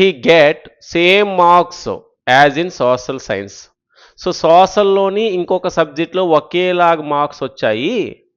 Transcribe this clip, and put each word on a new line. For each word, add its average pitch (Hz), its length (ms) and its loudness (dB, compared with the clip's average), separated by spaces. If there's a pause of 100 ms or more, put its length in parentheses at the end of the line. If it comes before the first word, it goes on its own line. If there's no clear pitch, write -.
he 190 80 4 (220)
get 156 260 4 (380)
same 190 360 2 (120)
marks 175 400 2 (580)
as 143 120 4 (100)
in 180 80 -6 (120)
social 127 360 -2 (100)
science? 101 280 -8 (680)
So, 180 80 -4
సోషల్లోని 196 920 2 (120)
ఇంకొక 180 300 -4
సబ్జెక్ట్లో 165 560 -4
ఒకేలాగా 175 800 0
మార్క్స్ 147 400 -6
వచ్చాయి, 131 840 -6 (120)